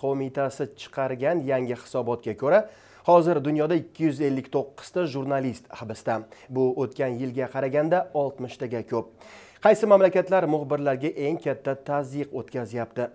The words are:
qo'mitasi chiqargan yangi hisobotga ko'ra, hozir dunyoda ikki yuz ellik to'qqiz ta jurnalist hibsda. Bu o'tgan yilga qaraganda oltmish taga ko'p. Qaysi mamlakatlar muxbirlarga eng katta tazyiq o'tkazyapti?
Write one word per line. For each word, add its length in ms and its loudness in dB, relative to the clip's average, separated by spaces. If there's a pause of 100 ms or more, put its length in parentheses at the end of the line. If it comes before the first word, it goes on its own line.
qo'mitasi 640 -4 (120)
chiqargan 680 -2
yangi 300 0
hisobotga 600 -4
ko'ra, 320 4 (360)
hozir 380 6
dunyoda 320 0
ikki 280 -4
yuz 180 0
ellik 300 0
to'qqiz 420 -4
ta 120 0
jurnalist 600 -4 (140)
hibsda. 360 -6 (340)
Bu 140 0 (200)
o'tgan 280 -2 (100)
yilga 300 -4
qaraganda 480 0 (140)
oltmish 440 -4
taga 240 -6
ko'p. 240 -2 (580)
Qaysi 220 6
mamlakatlar 580 6
muxbirlarga 680 0 (160)
eng 180 -2
katta 320 -4
tazyiq 560 -4
o'tkazyapti? 840 -6